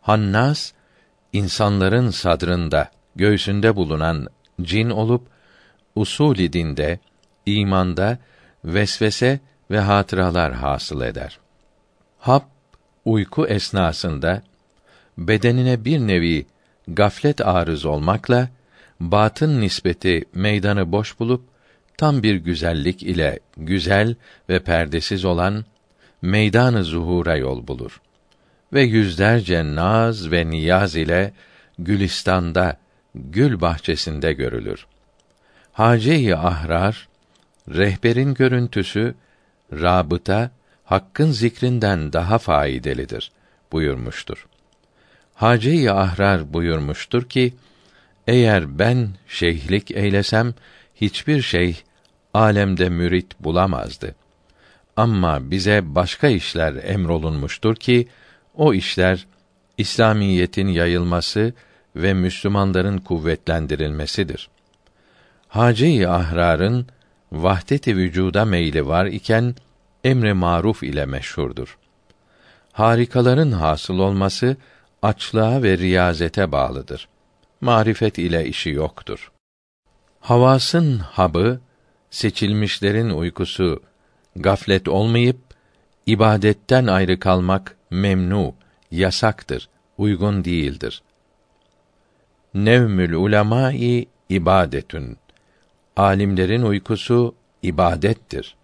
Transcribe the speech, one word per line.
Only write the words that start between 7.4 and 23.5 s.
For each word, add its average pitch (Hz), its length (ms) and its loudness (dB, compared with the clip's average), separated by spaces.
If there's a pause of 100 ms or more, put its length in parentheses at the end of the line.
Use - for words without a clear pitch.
imanda 98 720 0 (480)
vesvese 107 760 0 (320)
ve 104 80 0
hatıralar 92 760 0
hasıl 67 480 -4
eder. 60 380 -10 (800)
Hap, 135 280 2 (580)
uyku 110 420 0
esnasında 87 960 -2 (760)
Bedenine 117 680 0
bir 147 140 0
nevi 85 460 0 (420)
gaflet 104 540 -2
arız 82 440 0
olmakla, 98 640 0 (500)
batın 110 640 0
nispeti 90 720 -2
meydanı 101 580 -2
boş 104 280 -4
bulup, 123 240 -2 (540)
tam 143 260 2
bir 104 120 2
güzellik 82 680 -4
ile 82 360 -2 (180)